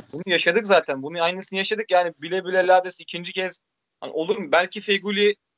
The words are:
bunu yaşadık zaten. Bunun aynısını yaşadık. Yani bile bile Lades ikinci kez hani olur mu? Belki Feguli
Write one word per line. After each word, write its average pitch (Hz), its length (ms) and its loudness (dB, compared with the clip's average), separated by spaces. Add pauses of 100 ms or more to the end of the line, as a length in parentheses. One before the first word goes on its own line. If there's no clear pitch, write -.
(140)
bunu 156 120 -8
yaşadık 180 400 2
zaten. 156 380 2
Bunun 170 160 -8
aynısını 185 380 -2
yaşadık. 214 340 -4
Yani 180 300 2
bile 170 240 -4
bile 185 220 2
Lades 185 320 4
ikinci 170 340 -10
kez 185 260 -6 (420)
hani 139 100 -12
olur 165 260 -2
mu? 160 140 -6
Belki 190 300 2
Feguli 202 540 0 (220)